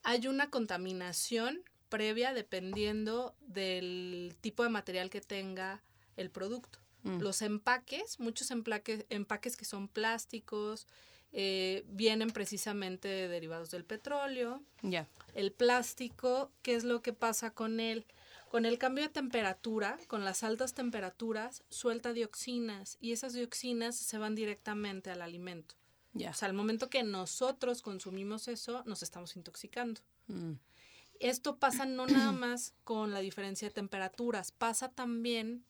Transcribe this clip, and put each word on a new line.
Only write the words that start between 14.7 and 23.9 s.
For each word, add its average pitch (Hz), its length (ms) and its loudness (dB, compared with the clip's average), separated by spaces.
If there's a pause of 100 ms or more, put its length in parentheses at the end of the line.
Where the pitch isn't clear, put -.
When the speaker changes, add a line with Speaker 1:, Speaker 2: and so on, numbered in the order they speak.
Speaker 2:
Ya. 175 260 0 (260)
Speaker 1:
El 196 200 0
plástico, 247 1000 4 (100)
¿qué 247 140 4
es 226 80 0
lo 240 180 2
que 233 120 -2
pasa 220 380 2
con 226 280 0
él? 226 260 0 (460)
Con 226 140 6
el 240 140 4
cambio 262 240 4
de 302 80 0
temperatura, 226 960 0
con 208 180 -2
las 190 180 0
altas 226 300 2
temperaturas, 226 960 -2
suelta 233 440 0
dioxinas 226 840 -2
y 233 120 -2
esas 240 220 -2
dioxinas 240 640 0